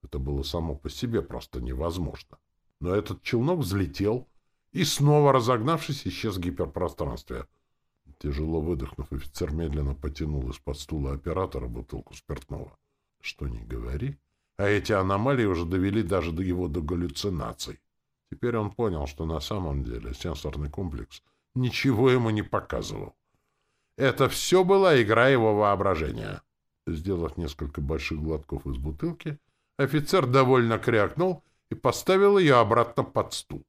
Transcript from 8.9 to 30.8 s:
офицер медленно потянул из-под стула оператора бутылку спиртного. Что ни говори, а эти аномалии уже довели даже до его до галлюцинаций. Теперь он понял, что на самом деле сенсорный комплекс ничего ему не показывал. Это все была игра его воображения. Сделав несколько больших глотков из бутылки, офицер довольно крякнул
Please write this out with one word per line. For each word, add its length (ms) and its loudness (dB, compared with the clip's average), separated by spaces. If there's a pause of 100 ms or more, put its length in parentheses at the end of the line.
офицер 400 -6
медленно 420 -2
потянул 560 -6
из-под 300 -10
стула 340 -6
оператора 540 -6
бутылку 480 -12
спиртного. 600 -12 (440)
Что 260 -10
ни 160 -8
говори, 540 -6 (400)
а 80 -2
эти 260 2
аномалии 540 2
уже 200 2
довели 380 2
даже 280 0
до 120 -4
его 240 -2
до 140 -4
галлюцинаций. 1000 -6 (520)
Теперь 260 -4
он 140 -2
понял, 360 -2
что 180 -8
на 140 -2
самом 440 -4
деле 300 -8
сенсорный 560 -6
комплекс 520 -10 (320)
ничего 560 2
ему 200 4
не 140 0
показывал. 680 -6 (840)
Это 320 2
все 340 4
была 380 6
игра 260 6
его 280 6
воображения. 880 0 (460)
Сделав 500 -4
несколько 440 -6
больших 400 -4
глотков 460 -6
из 100 -4
бутылки, 600 -6 (400)
офицер 500 2
довольно 520 6
крякнул 640 0 (260)